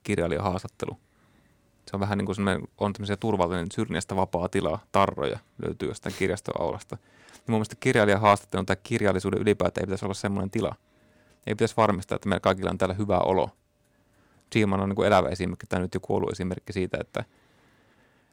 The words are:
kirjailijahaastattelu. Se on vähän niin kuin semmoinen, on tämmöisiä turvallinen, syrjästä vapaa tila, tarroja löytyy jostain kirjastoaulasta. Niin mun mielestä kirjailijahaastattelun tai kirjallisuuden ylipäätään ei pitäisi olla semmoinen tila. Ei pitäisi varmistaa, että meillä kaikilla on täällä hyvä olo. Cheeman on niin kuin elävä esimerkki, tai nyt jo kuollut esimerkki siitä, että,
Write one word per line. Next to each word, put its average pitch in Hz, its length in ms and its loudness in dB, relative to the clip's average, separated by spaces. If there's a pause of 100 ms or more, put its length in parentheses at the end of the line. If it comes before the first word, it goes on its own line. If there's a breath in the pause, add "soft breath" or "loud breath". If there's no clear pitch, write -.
kirjailijahaastattelu. 92 920 -2 (920 soft breath)
Se - 60 -8
on 98 40 -2
vähän 101 180 0
niin 101 80 0
kuin 95 100 -4
semmoinen, 98 320 -2 (100)
on 101 160 0
tämmöisiä 101 240 -4
turvallinen, 90 560 0
syrjästä 85 420 -4
vapaa 92 340 0
tila, 87 300 -2 (120)
tarroja 71 480 2 (260)
löytyy 80 220 -6
jostain - 320 -8
kirjastoaulasta. - 760 -4 (380 loud breath)
Niin - 140 -20
mun 117 100 0
mielestä 107 220 -4
kirjailijahaastattelun 104 840 4
tai 95 180 0
kirjallisuuden 95 580 0
ylipäätään 95 420 2
ei 92 40 -4
pitäisi 95 180 -4
olla 98 80 -4
semmoinen 98 380 -4
tila. 104 240 -2 (720 soft breath)
Ei 107 80 -2
pitäisi 110 220 0
varmistaa, 104 380 2
että - 140 -4
meillä 92 100 0
kaikilla 95 320 2
on 92 60 -4
täällä 92 180 0
hyvä 98 240 2
olo. 92 300 2 (1040 soft breath)
Cheeman 98 260 2
on 98 100 0
niin 98 60 -2
kuin 95 120 2
elävä 98 220 6
esimerkki, 90 400 -4
tai 92 100 -2
nyt 92 140 -4
jo 92 60 -2
kuollut 98 320 -2
esimerkki 90 420 -6
siitä, 92 280 -2
että, - 220 -6 (1080 soft breath)